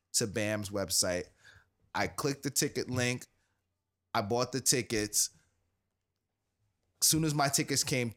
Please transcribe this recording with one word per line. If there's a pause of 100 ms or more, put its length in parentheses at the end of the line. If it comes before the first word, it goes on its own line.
(140)
to
bam's
website. (680)
I
clicked
the
ticket
link. (880)
I
bought
the
tickets. (1700)
As
soon
as
my
tickets
came